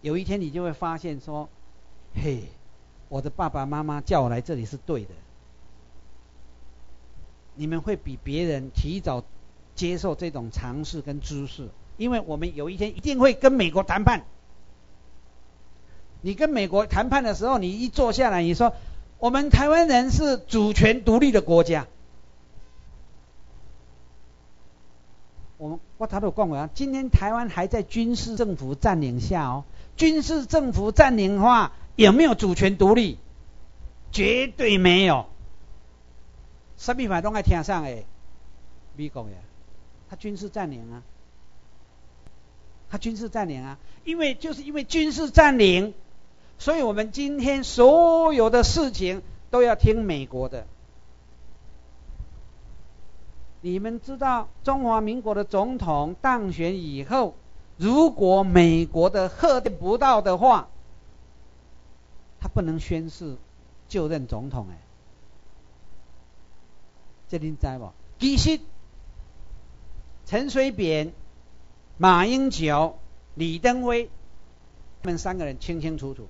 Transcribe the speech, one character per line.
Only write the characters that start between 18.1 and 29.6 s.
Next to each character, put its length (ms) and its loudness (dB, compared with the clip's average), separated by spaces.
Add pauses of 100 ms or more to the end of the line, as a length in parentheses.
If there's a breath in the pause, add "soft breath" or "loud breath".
下 180 4
来， 140 2
你 100 2
说 200 4 (460 loud breath)
，“我 100 2
们 200 0
台 180 8
湾 200 6
人 220 4
是 280 2
主 360 0
权 300 4
独 160 4
立 120 6
的 100 4
国 220 4
家。” 240 -2 (3750)
我 120 -10
们， 100 -8 (180)
我 80 -6
头 140 -4
都 100 0
讲 200 0
过 80 -4
啊， 180 -6
今 180 -2
天 160 -4
台 240 4
湾 160 -2
还 160 -2
在 160 -2
军 340 -2
事 200 -6
政 200 0
府 200 -6
占 260 2
领 180 -2
下 280 -2
哦。 160 -4 (320 soft breath)